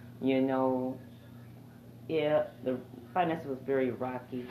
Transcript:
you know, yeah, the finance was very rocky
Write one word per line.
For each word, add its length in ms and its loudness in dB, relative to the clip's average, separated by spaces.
you 200 6
know, 560 2
yeah, 360 4
the 140 0
finance 320 2
was 200 -4
very 260 4
rocky 600 -4